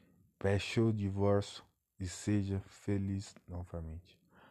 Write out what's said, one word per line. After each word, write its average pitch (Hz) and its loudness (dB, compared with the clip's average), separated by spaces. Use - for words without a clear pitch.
peça 98 2
o 113 4
divórcio 101 2
e 95 -2
seja 98 0
feliz 98 -4
novamente. 87 -10